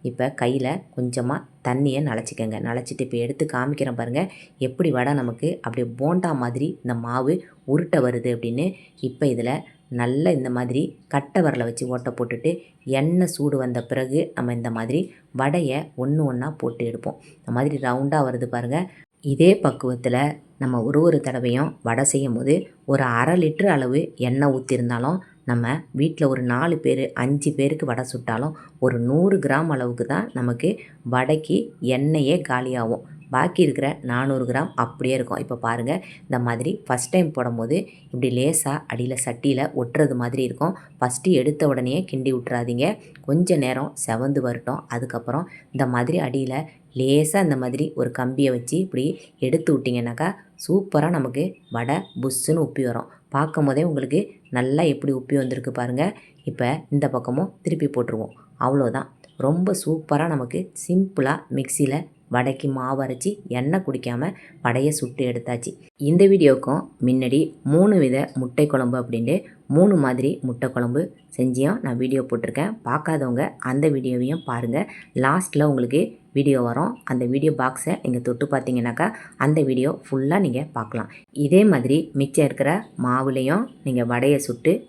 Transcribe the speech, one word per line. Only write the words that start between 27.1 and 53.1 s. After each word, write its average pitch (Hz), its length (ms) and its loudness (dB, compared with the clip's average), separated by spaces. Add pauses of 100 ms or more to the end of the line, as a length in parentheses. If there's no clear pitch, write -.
அஞ்சு 143 340 2
பேருக்கு 139 320 0
வடை 123 220 -2
சுட்டாலும் 123 440 -4 (300)
ஒரு 127 120 2 (120)
நூறு 180 260 4 (100)
கிராம் 165 300 2
அளவுக்கு 120 380 -2
தான் 196 120 0 (120)
நமக்கு 123 320 0 (440)
வடைக்கு 151 440 2 (400)
எண்ணெயே 151 400 2 (120)
காலியாகும். 127 560 -2 (300)
பாக்கி 175 300 2
இருக்கிற 131 220 0 (220)
நானூறு 131 400 0
கிராம் 139 200 0 (140)
அப்படியே 127 340 -2
இருக்கும். 120 260 -4
இப்ப 123 220 -8
பாருங்க, 117 280 -2 (340)
இந்த 131 100 -4 (100)
மாதிரி 117 240 -2 (140)
ஃபர்ஸ்ட் 123 300 -2
டைம் 170 220 4
போடும்போது 120 400 -2 (340)
இப்படி 127 260 0
லேசா 139 360 0 (200)
அடியில 123 220 -4 (100)
சட்டியில 127 360 0 (200)
ஒட்டுறது 131 400 2
மாதிரி 123 260 -2
இருக்கும். 156 280 -2 (240)
ஃபர்ஸ்ட் 127 300 -2 (120)
எடுத்த 147 300 0
உடனேயே 127 280 0 (120)
கிண்டி 131 240 -2
விட்டுறாதீங்க. 120 520 -2 (400)
கொஞ்ச 175 380 2
நேரம் 127 260 -4 (140)
செவந்து 131 420 0
வரட்டும். 120 340 -4 (140)
அதுக்கப்புறம் 127 520 -4 (260)
இந்த 135 220 0
மாதிரி 123 320 0
அடியில 131 280 -4 (440)
லேசா 151 480 4
இந்த 143 160 2
மாதிரி 131 220 -2 (140)
ஒரு 123 100 0 (100)
கம்பியை 131 360 2
வச்சு 123 200 -4 (100)
இப்படி 131 200 -2 (420)
எடுத்து 156 260 2
விட்டீங்கன்னாக்கா, 123 560 0 (360)
சூப்பரா 170 520 2
நமக்கு 131 260 -2 (320)
வடை 127 220 0 (240)
புஸ்ஸுன்னு 151 440 0
உப்பி 131 220 -4
வரும். 117 220 -6 (260)